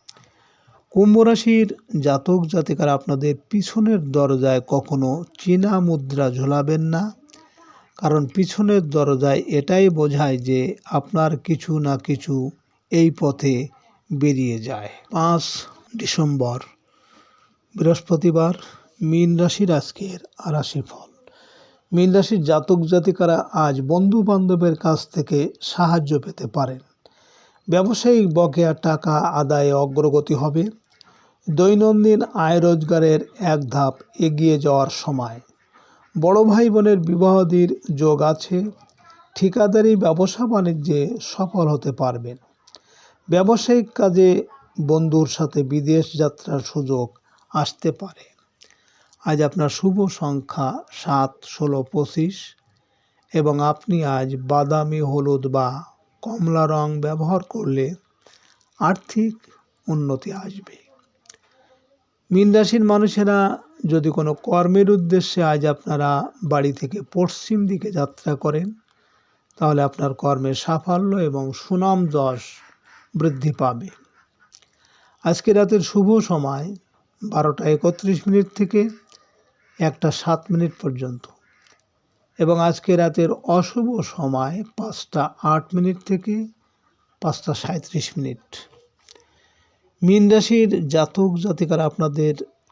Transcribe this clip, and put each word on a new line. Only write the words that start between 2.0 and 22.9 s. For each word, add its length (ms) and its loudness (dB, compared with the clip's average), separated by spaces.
জাতিকারা 460 0
আপনাদের 420 -2
পিছনের 640 0
দরজায় 560 2
কখনো 560 -2
চীনা 400 2
মুদ্রা 520 -2
ঝোলাবেন 500 -2
না, 300 -4
কারণ 300 0
পিছনের 600 0
দরজায় 580 2
এটাই 420 2
বোঝায় 480 0
যে 380 -2
আপনার 520 -2
কিছু 420 -4
না 180 -2
কিছু 540 -4
এই 220 4
পথে 560 -2
বেরিয়ে 460 0
যায়। 300 -10
পাঁচ 320 0
ডিসেম্বর 640 -2
বৃহস্পতিবার, 800 0
মীন 360 2
রাশির 340 0
আজকের 800 -6
রাশিফল। 600 -8
মীন 200 4
রাশির 300 2
জাতক 420 2
জাতিকারা 680 0